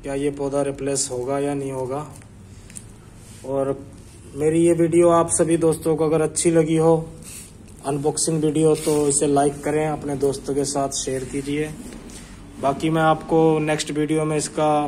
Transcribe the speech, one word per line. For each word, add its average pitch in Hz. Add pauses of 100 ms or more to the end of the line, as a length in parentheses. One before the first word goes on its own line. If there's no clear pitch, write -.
क्या 139
ये 143
पौधा 143
replace 139
होगा 127
या 143
नहीं 139
होगा। 131 (1500)
और 135 (640)
मेरी 156
ये 170
video 170
आप 165
सभी 165
दोस्तों 160
को 160
अगर 156
अच्छी 156
लगी 160
हो, 165 (920)
unboxing 147
video, 156
तो 151
इसे 143
like 143
करें, 151
अपने 143
दोस्तों 135
के 139
साथ 139
share 131
कीजिए। 143 (920)
बाकी 143
मैं 160
आपको 165 (220)
next 151
video 151
में 156
इसका 151 (180)